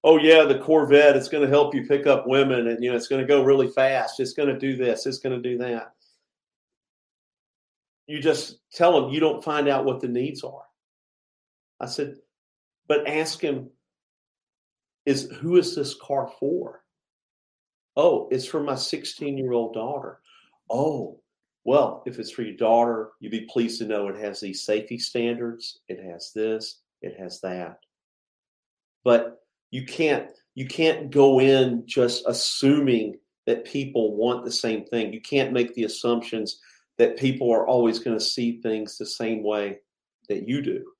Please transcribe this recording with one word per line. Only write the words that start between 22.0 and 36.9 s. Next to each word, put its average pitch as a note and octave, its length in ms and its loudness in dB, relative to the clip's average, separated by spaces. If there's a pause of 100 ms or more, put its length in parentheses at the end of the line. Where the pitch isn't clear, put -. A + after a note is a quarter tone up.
if A#2+ 140 -10
it's G#2+ 120 -10
for B2 120 -8
your G#2+ 140 -10
daughter, A2+ 600 2
you'd G#2 120 -12
be A2 200 -6
pleased A#2 280 -2
to A2+ 80 -6
know G#2 200 -2
it G2 100 -8
has G#2 220 -10
these G2 240 -10
safety A2 340 -4
standards, A#2 880 -6
it F#2 160 -12
has E2+ 300 -16
this, A2 480 -6 (200)
it - 180 -14
has F2+ 220 -14
that." F2+ 380 -10 (1200)
But A#2+ 380 2 (300)
you B2+ 140 -10
can't, D3 440 -2 (260)
you C3 120 -10
can't D#3+ 440 -2
go C#3 280 6
in C3 480 4
just A#2+ 400 0
assuming C3 880 0 (280)
that A#2 200 -2
people A2+ 500 -4
want A#2+ 300 -2
the A#2+ 60 -8
same A2 340 -4
thing. A2 280 -4
You A2 80 -14
can't B2+ 320 -2
make A#2+ 220 -2
the A#2 100 -4
assumptions A2+ 760 -4 (380)